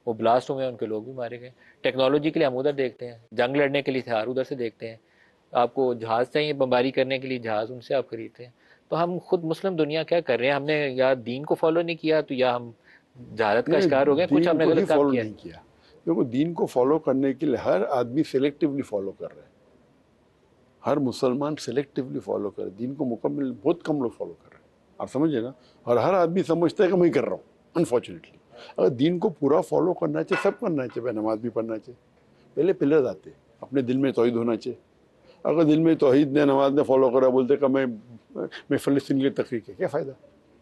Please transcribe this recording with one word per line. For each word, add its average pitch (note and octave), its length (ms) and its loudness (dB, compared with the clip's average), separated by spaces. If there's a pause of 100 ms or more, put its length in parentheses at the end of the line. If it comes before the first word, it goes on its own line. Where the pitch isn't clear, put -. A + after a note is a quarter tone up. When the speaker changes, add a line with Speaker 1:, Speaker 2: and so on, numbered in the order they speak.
Speaker 1:
वो A#2 80 -4
blast A2+ 360 2
हुए C3+ 140 -4
हैं, C3 60 -4
उनके A#2 160 -8
लोग G#2+ 200 -6
भी C3 60 -14
मारे A#2+ 260 -10
गए। B2 140 -20 (300)
टेक्नोलॉजी C3 480 2
के D#3+ 100 -2
लिए D3 80 4
हम B2+ 80 -2
उधर C#3 160 0
देखते B2+ 340 -6
हैं, A#2 180 -18 (100)
जंग B2 220 0
लड़ने C#3+ 260 2
के C#3 100 -2
लिए C3 100 -2
हथियार A2+ 240 -2
उधर B2+ 180 -2
से C#3+ 120 -8
देखते A#2+ 300 -8
हैं, A2+ 140 -16 (540)
आपको B2 400 2
जहाज़ A2+ 340 -2
चाहिए D3+ 240 -2
बमबारी C3 380 2
करने C3 280 -2
के C3 100 -10
लिए C3 100 -6
जहाज़, A2+ 340 -4
उनसे B2+ 220 -6
आप B2+ 140 -2
खरीदते A2+ 360 -14
हैं। B2 100 -20 (360)
तो D#3+ 60 -2
हम F3 220 -2
खुद F3 260 -2
मुस्लिम E3 300 -4
दुनिया D#3 280 0
क्या E3+ 180 2
कर B2 180 0
रहे B2 100 0
हैं? C#3+ 80 2
हमने D3 320 0
या C3 260 2
दीन B2 300 -6
को E3+ 100 0
फॉलो E3 280 2
नहीं E3+ 140 -4
किया D#3 260 0
तो D3 120 -6
या B2+ 180 2
हम A#2+ 220 -8 (580)
जहालत A2 340 2
का - 60 0
Speaker 2:
नहीं, D#3 100 4
Speaker 1:
शिकार C#3 260 4
हो C#3+ 60 4
गए, E3+ 120 2
कुछ D3 120 4
Speaker 2:
दीन F3 100 4
Speaker 1:
हमने D#3+ 160 2
Speaker 2:
को E3 60 4
ही E3 60 4
Speaker 1:
गलत F#3+ 120 2
काम D#3 100 4
Speaker 2:
फॉलो C#3+ 120 4
Speaker 1:
किया। B2 120 2
Speaker 2:
नहीं G#2+ 120 -8
किया। E2 220 -18 (380)
देखो, E3+ 300 -2
दीन C#3 280 -2
को F3+ 140 -2
फॉलो C3+ 320 2
करने C3+ 360 0
के D3 120 -4
लिए C3 100 0
हर G2+ 280 0
आदमी B2 380 -2
selectively C#3+ 600 -2
follow G2 280 -6
कर F2 160 -14
रहा - 140 -16
है, - 100 -20 (1300)
हर C3+ 140 0
मुसलमान C#3 560 -2
selectively C#3 640 -6
follow G2+ 320 -4
कर G2+ 120 -12
रहा F#2+ 80 -8
है, F#2 60 -20
दीन B2 180 -8
को C#3+ 100 -4
मुकम्मल C3 480 -4
बहुत D3 300 -2
कम D3+ 200 -2
लोग A2+ 100 -4
फॉलो F2+ 200 -12
कर - 180 -20
रहे - 80 -20
हैं, - 60 -20 (360)
आप G2+ 80 -8
समझे C#3+ 320 -2
ना? B2 140 -8 (320)
और A#2+ 120 4
हर D3+ 160 2
आदमी F3 280 2
समझता E3 420 2
है F3 60 2
कि G3 60 2
मैं F3+ 80 6
ही E3+ 60 6
कर B2 120 2
रहा G2+ 120 -4
हूँ, F2+ 60 -10 (360)
unfortunately। A#2 600 -4 (400)
अगर - 100 4
दीन D3 300 2
को G#3+ 120 0
पूरा D3 300 2
फॉलो D#3 320 0
करना D#3+ 300 -2
चाहिए, F3+ 280 0
सब G3 80 -10
करना D#3 280 -4
चाहिए, A#2+ 260 -6
भाई, G#2+ 100 -4
नमाज A2 160 -2
भी A#2+ 100 -6
पढ़ना A2+ 300 -6
चाहिए, A#2+ 180 -18 (600)
पहले E3+ 160 2
pillars D3+ 340 2
आते - 240 -8
हैं, - 60 -20 (260)
अपने C3+ 200 -2
दिल B2 160 -2
में C3+ 140 0
तौहीद A#2 220 2
होना A#2 220 0
चाहिए। A#2 220 -10 (680)
अगर D#3+ 180 2
दिल D3+ 160 4
में E3 160 4
तौहीद C#3+ 320 4
ने, D3 160 2
नमाज C#3 280 4
ने C#3+ 100 2
फॉलो C3 280 4
करा, C3 180 4
बोलते B2+ 280 2
कि C#3+ 100 2
मैं, C3+ 200 2 (840)
मैं C#3+ 60 2
फ़लस्तीन C#3 400 0
के C3+ 60 2
लिए C3+ 80 2
तकरीर C3 300 -6
किया, G2+ 160 -20
क्या F3+ 120 -4
फ़ायदा? C#3+ 240 -6 (500)